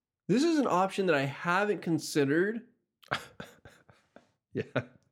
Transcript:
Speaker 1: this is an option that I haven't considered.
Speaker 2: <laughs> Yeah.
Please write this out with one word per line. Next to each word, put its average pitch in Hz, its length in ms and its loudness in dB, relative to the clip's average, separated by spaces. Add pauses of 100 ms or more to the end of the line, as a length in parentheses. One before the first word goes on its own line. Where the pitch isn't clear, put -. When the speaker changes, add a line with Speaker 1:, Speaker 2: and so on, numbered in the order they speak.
(280)
Speaker 1:
this 233 160 4
is 330 160 2
an 247 80 2
option 190 400 0
that 160 80 4
I 135 100 2
haven't 180 560 -2
considered. 165 800 0 (500)
Speaker 2:
<laughs> - 60 -2 (1400)
Yeah. 120 260 -6 (300)